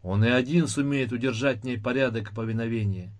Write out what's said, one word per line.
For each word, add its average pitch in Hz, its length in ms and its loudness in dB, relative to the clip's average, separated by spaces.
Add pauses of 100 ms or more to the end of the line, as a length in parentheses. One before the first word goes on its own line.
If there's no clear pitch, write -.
он 98 200 2
и 117 60 6
один 131 380 4
сумеет 139 440 0
удержать 123 500 0
в - 20 -14
ней 123 160 -4
порядок 123 520 0
и 104 40 -14
повиновение. 110 840 -4